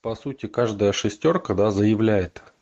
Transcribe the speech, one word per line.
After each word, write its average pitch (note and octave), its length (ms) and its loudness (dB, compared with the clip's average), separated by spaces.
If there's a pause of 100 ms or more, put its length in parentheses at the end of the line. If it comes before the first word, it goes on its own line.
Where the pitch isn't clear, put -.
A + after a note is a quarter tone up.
По A2+ 120 -8
сути, B2+ 320 -12
каждая G#2 460 0
шестерка, D#3 600 -2
да, G2+ 160 2
заявляет. G#2 720 0 (180)